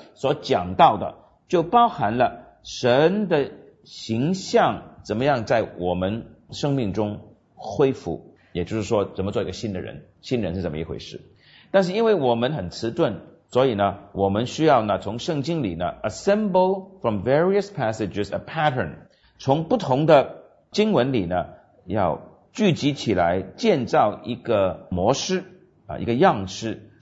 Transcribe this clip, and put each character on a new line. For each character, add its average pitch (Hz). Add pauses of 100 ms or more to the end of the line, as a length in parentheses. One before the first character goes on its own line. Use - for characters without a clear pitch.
(140)
所 139
讲 92
到 143
的， 87 (320)
就 170
包 233
含 113
了 -
神 165
的 147 (320)
形 123
象 185
怎 107
么 135
样 131
在 113
我 87
们 95 (220)
生 143
命 113
中 104 (340)
恢 -
复， - (180)
也 87
就 107
是 110
说， 101
怎 95
么 104
做 104
一 -
个 90
新 104
的 87
人， 58 (160)
新 127
人 87
是 92
怎 85
么 76
一 80
回 58
事。 - (500)
但 190
是 180
因 226
为 220
我 131
们 123
很 90
迟 113
钝， 117 (280)
所 131
以 120
呢， 98 (160)
我 98
们 107
需 -
要 135
呢， 101
从 104
圣 147
经 156
里 92
呢， 85
assemble 190
from 104
various 180
passages 110
a -
pattern， 127 (420)
从 151
不 240
同 147
的 147 (260)
经 214
文 135
里 101
呢， 87 (360)
要 90 (240)
聚 175
集 139
起 120
来， 90
建 160
造 117
一 120
个 98
模 92
式， 185 (420)
啊， -
一 92
个 117
样 127
式， - (120)